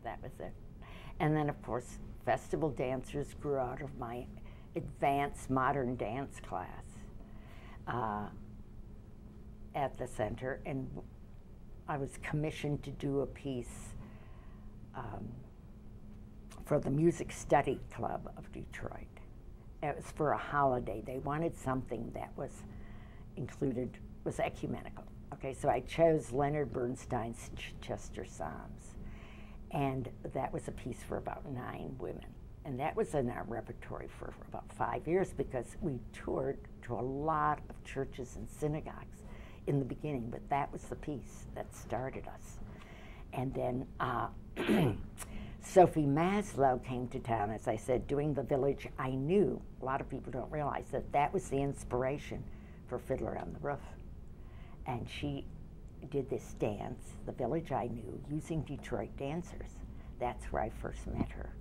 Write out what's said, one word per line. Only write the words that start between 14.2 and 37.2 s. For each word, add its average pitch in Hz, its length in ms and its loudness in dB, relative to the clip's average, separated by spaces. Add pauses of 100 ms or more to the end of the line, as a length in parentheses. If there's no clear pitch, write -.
um, 120 320 -6 (1400)
for 147 140 4
the - 120 0
Music 160 400 6
Study 143 480 6 (140)
Club - 440 -2
of - 140 -10
Detroit. - 560 -8 (720)
It 147 140 0
was - 160 -8
for 147 220 4
a 104 40 4
holiday. 123 680 4
They 127 140 -4
wanted 156 360 2
something 123 580 0
that - 220 -4
was 139 160 -4 (840)
included, 127 600 0 (280)
was - 140 0
ecumenical. - 680 -2 (280)
Okay, 135 200 -4
so 139 160 4
I 123 120 8
chose 160 500 8
Leonard 143 420 4
Bernstein's 123 840 0
Chichester - 720 -4
Psalms, - 680 -6 (760)
and 135 380 2 (240)
that 135 180 0
was 156 160 -2
a - 40 -4
piece - 320 -4
for - 140 -2
about - 340 -4
nine 113 480 -4
women. - 260 -4 (400)
And 135 160 -2
that 151 160 2
was 208 160 2
in 127 160 6
our - 180 0
repertory - 640 -4
for, - 280 -8
for - 120 -12
about - 240 -6
five 120 340 0
years 175 240 6
because - 480 -2
we 139 200 2 (120)
toured - 460 0 (260)
to 120 120 -2
a 101 60 0
lot 151 580 2 (100)